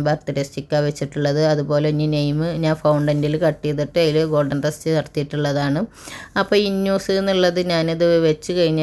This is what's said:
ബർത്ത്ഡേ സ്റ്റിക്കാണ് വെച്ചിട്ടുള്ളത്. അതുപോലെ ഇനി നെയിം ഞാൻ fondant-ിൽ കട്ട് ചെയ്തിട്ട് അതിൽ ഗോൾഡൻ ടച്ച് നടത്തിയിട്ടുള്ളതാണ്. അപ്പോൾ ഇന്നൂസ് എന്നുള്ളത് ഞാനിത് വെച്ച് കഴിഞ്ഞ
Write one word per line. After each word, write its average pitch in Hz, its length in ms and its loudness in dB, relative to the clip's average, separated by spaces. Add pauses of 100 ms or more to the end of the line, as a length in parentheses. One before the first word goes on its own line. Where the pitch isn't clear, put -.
ബർത്ത്ഡേ 143 440 -2
സ്റ്റിക്കാണ് 147 380 -2
വെച്ചിട്ടുള്ളത്. 143 540 -2 (100)
അതുപോലെ 147 340 0 (100)
ഇനി 151 100 0 (100)
നെയിം 147 240 0 (240)
ഞാൻ 156 200 2
fondant-ിൽ 147 600 2
കട്ട് 151 220 0
ചെയ്തിട്ട് 147 400 -2
അതിൽ 151 120 2 (160)
ഗോൾഡൻ 143 320 0
ടച്ച് 156 320 -2
നടത്തിയിട്ടുള്ളതാണ്. 143 840 -2 (640)
അപ്പോൾ 208 140 2 (120)
ഇന്നൂസ് 196 500 0
എന്നുള്ളത് 180 420 2 (120)
ഞാനിത് 165 320 0 (220)
വെച്ച് 156 220 -2 (100)
കഴിഞ്ഞ 160 220 2